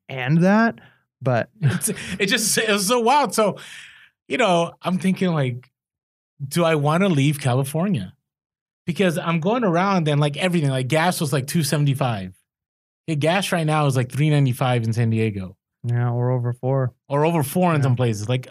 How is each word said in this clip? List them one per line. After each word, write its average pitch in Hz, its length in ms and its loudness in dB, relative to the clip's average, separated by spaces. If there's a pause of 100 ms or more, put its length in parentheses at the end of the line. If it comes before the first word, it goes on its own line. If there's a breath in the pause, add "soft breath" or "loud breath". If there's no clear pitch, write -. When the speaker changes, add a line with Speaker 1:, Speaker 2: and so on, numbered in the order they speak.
Speaker 1:
and 135 340 0
that?" 220 380 2 (420 soft breath)
But 123 320 0
Speaker 2:
<laughs> 220 60 -20
It's, 160 280 0 (300 loud breath)
it 202 80 0
just, 220 320 0
it 220 100 -2
was 202 180 0
so 247 140 2
wild. 247 340 2
So, 208 220 2 (720 loud breath)
you 254 100 -4
know, 175 340 2 (100)
I'm 175 160 -2
thinking, 185 340 0
like, 127 380 -4 (760)
"Do 170 180 0
I 160 100 4
wanna 156 340 2
leave 143 320 2
California?" 139 760 -2 (720)
Because 175 320 0
I'm 170 220 -2
going 220 220 0
around 180 460 2
and, 147 120 2
like, 147 160 0
everything, 170 340 0
like, 131 180 -2
gas 160 320 2
was, 147 120 -2
like, 135 140 -2
two 170 160 -2
seventy-five. 127 720 -2 (760)
Okay, 160 80 -2
gas 165 360 0
right 170 140 0
now 151 200 2
is, 127 100 0
like, 123 140 -2
three 151 200 0
ninety-five 127 520 2
in 113 100 -2
San 113 180 0
Diego. 104 460 -4 (280)
Speaker 1:
Yeah, 120 260 -2
or 123 220 -2
over 123 200 -2
four. 127 400 -2 (160)
Speaker 2:
Or 143 160 0
over 165 180 2
four 180 300 0
in 147 80 2
Speaker 1:
Yeah. 135 40 0
Speaker 2:
some 127 120 2
places, 110 320 -2
like, 127 220 -4